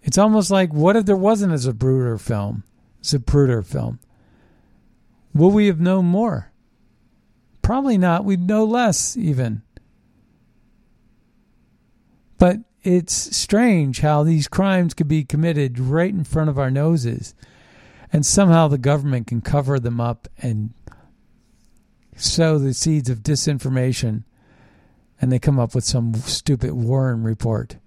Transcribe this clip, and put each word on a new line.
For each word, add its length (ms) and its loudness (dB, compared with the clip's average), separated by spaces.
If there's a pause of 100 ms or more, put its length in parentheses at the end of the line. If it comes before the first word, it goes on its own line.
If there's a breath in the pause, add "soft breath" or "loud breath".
It's 160 -2
almost 320 2
like, 220 2
what 240 4
if 100 0
there 100 4
wasn't 360 0
a 40 0
Zapruder 640 -2
film? 440 -6 (380)
Zapruder 640 2
film. 360 -8 (1300 soft breath)
Will 180 6
we 180 4
have 120 0
known 260 2
more? 440 -2 (1120)
Probably 340 0
not. 280 2
We'd 220 -2
know 180 2
less, 520 -2
even. 460 -2 (2750)
But 200 4 (220)
it's 540 -2
strange 640 0
how 220 2
these 260 0
crimes 460 0
could 120 -4
be 180 -2
committed 540 -2
right 300 0
in 160 -4
front 240 -2
of 100 -2
our 120 -2
noses, 640 -2 (760 soft breath)
and 140 2
somehow 420 6
the 120 0
government 480 -2
can 160 -4
cover 360 0
them 220 -4
up 260 -6 (120)
and 340 -4 (1400 loud breath)
sow 420 0
the 140 -2
seeds 380 -2
of 80 -4
disinformation, 1040 -2 (960 soft breath)
and 100 0
they 80 2
come 220 2
up 140 -4
with 100 -2
some 300 -2
stupid 580 -4
Warren 500 0
report. 540 -4 (100)